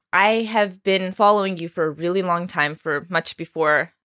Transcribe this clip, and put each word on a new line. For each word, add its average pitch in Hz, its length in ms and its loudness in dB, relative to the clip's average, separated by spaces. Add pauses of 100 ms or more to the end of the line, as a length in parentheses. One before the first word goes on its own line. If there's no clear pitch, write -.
(140)
I 220 300 2
have 208 400 -2
been 190 280 0
following 202 460 2
you 165 100 -8
for 165 180 -2
a 156 40 -2
really 170 320 -2
long 175 260 -2
time, 151 280 -2
for 151 340 -4
much 165 280 -4
before 156 560 0 (120)